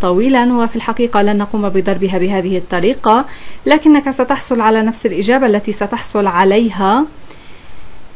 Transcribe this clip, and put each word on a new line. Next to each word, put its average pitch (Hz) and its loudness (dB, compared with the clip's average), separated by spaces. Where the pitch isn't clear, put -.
طويلاً، 240 2
وفي 233 0
الحقيقة 226 0
لن 202 2
نقوم 208 -2
بضربها 190 0
بهذه 185 -2
الطريقة، 214 0
لكنك 294 4
ستحصل 254 -2
على 220 2
نفس 226 -2
الإجابة 220 0
التي 208 0
ستحصل 202 -2
عليها، 196 2